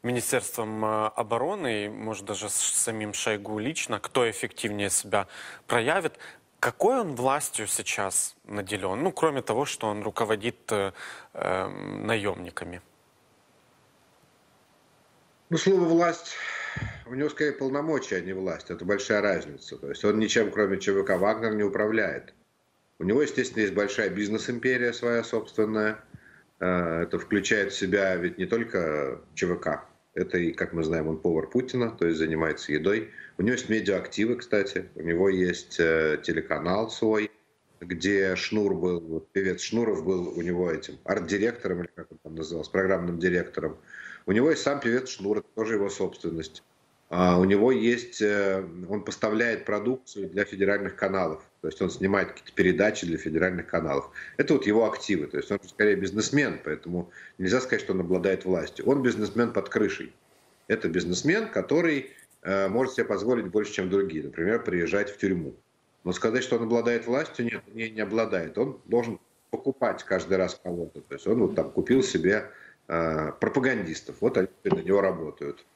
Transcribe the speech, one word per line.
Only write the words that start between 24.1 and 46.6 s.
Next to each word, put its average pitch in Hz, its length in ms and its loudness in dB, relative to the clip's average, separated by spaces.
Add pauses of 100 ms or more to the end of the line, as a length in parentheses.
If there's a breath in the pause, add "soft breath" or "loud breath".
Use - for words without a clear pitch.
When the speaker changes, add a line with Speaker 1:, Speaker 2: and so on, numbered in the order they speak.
Speaker 2:
бизнес-империя 117 840 0
своя 117 320 0
собственная. 107 800 -2 (540 loud breath)
Э, 87 440 0
это 87 160 -2
включает 101 540 0
в - 60 -8
себя 95 380 2
ведь 87 220 -4
не 92 60 -2
только 82 760 -2 (140)
Ч - 120 0
В 87 120 0
К. - 260 -4 (280)
Это 90 240 -2
и, 85 160 2
как - 220 -4
мы 82 80 0
знаем, 80 240 0
он 80 100 -2
повар 80 300 0
Путина, 123 460 -2
то 87 120 -2
есть 85 140 2
занимается 80 540 -2
едой. 95 380 0 (280 loud breath)
У 90 40 0
него 110 100 4
есть - 180 -4
медиаактивы, 104 640 0
кстати. 98 600 -2
У - 60 -12
него 85 280 4
есть, 90 500 0
э, 80 420 4
телеканал 87 680 -2
свой, 110 400 0 (500)
где 92 560 2
Шнур 101 380 2
был, 85 260 0
вот 80 300 -8
певец 95 320 0
Шнуров 107 420 0
был 90 320 0
у 85 60 -2
него 87 280 0
этим - 340 -6
арт-директором, 98 760 0
или 85 140 -8
как - 180 -16
он 78 60 -20
там 78 160 -16
назывался, 80 360 -8
программным 90 480 2
директором. 85 600 0 (480 loud breath)
У 92 60 2
него 127 180 6
есть 143 120 2
сам 143 180 0
певец 123 280 0
Шнур, 101 300 -2
это - 160 -8
тоже 110 200 -2
его 101 140 0
собственность. 85 760 -6 (500)